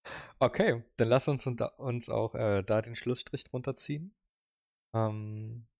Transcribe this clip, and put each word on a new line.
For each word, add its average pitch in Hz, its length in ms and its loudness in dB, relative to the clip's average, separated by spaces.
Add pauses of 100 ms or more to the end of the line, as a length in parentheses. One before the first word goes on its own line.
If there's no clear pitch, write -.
(400)
Okay, 131 440 4 (120)
dann 117 120 4
lass 127 180 6
uns 139 220 0
und 117 120 -2
da, 117 60 0
uns 120 420 -4
auch, 110 280 0
äh, 104 260 2
da 107 180 2
den 113 140 -6
Schlussstrich - 480 -4
drunter 131 320 -6
ziehen. 156 400 -8 (800)
Ähm, 110 720 -4 (140)